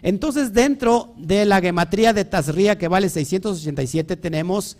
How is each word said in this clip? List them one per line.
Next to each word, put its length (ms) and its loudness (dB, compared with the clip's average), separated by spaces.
entonces 500 -2
dentro 640 2
de 300 0
la 160 4
gematría 500 2
de 140 0
Tazria, 500 0
que 120 -4
vale 200 2
seiscientos 500 -4
ochenta 240 -6
y 40 -2
siete, 300 -2
tenemos 640 -4